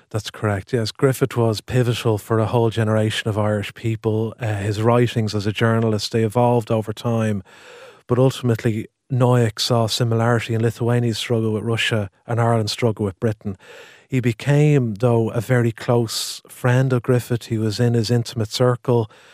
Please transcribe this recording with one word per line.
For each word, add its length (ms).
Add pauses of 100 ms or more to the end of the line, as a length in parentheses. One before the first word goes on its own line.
(120)
That's 180
correct, 440
yes. 180
Griffith 440
was 240
pivotal 600
for 180
a 80
whole 240
generation 600
of 100
Irish 340
people. 680
Uh, 180
his 220
writings 540
as 140
a 40
journalist, 600
they 100
evolved 480
over 240
time, 480 (640)
but 140
ultimately 680 (240)
Noack 480
saw 280
similarity 640
in 80
Lithuania's 560
struggle 360
with 100
Russia 480 (160)
and 120
Ireland's 340
struggle 320
with 140
Britain. 380 (500)
He 120
became, 760
though, 380
a 100
very 300
close 760
friend 460
of 80
Griffith. 460
He 100
was 220
in 160
his 160
intimate 400
circle, 580 (240)